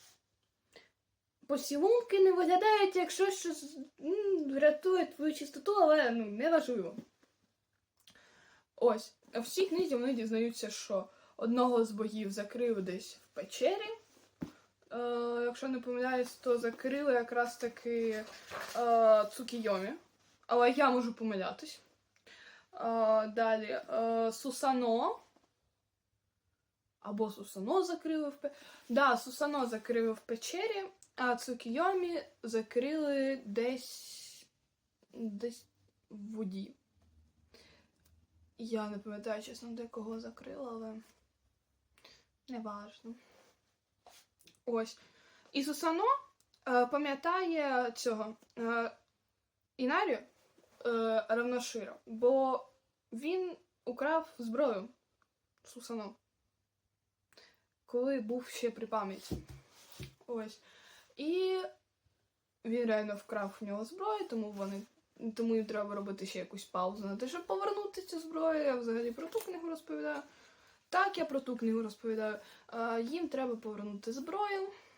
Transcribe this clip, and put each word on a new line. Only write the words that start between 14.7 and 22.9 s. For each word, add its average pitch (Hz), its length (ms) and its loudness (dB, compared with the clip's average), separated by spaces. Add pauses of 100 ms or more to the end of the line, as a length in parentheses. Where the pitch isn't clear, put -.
Е, 240 520 -2
якщо 247 240 -2
не 262 120 -2
помиляюсь, 247 540 0
то 240 240 2
закрили 254 540 0
якраз 240 440 2
таки, 226 680 -2 (520)
е, 226 560 8
Цукійомі. 214 600 -2 (540)
Але 240 240 6
я 269 200 6
можу 233 240 2
помилятись. 214 680 -4 (920)
Е, 220 520 4